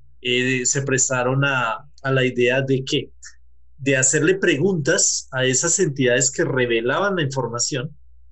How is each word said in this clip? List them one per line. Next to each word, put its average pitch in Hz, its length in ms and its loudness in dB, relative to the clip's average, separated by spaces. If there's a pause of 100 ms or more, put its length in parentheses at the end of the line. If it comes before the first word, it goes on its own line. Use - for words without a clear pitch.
(220)
eh, 127 420 0
se 135 200 0
prestaron 131 600 0
a, 127 460 -2 (140)
a 135 80 -2
la 131 120 2
idea 123 380 2
de 135 220 0
que, - 280 -4 (680)
de 135 200 0
hacerle 147 380 2
preguntas 175 960 0
a 131 140 -2
esas 147 340 0
entidades 135 500 2
que - 140 -2
revelaban 127 720 0
la 170 80 0
información 123 760 -4 (340)